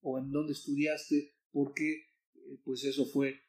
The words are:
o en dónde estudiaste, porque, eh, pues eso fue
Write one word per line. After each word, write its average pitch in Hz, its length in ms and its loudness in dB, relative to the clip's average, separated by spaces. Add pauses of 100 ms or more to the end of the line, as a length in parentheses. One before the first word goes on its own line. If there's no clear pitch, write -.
o 131 160 -2
en 135 140 -4
dónde 147 220 0
estudiaste, 147 800 0 (160)
porque, 143 340 0 (500)
eh, - 280 -16
pues 135 220 -4
eso 135 200 2
fue 135 440 0